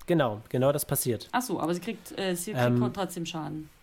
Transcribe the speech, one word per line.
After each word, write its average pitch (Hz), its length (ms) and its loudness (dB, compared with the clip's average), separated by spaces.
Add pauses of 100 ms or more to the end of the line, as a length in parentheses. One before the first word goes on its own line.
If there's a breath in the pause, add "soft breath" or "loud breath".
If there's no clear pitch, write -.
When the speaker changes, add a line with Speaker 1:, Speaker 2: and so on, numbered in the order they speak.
Speaker 1:
Genau, 127 400 4
genau 131 240 4
das 147 140 0
passiert. 120 480 -2
Speaker 2:
Ach 247 80 2
so, 226 180 -4
aber 165 140 0
sie 175 80 -2
kriegt, - 360 -10
äh, 190 180 0
sie 214 180 -6
kriegt 123 120 2
Speaker 1:
Ähm, 120 280 4
Speaker 2:
trotzdem 185 320 -4
Schaden. 156 440 -8 (140)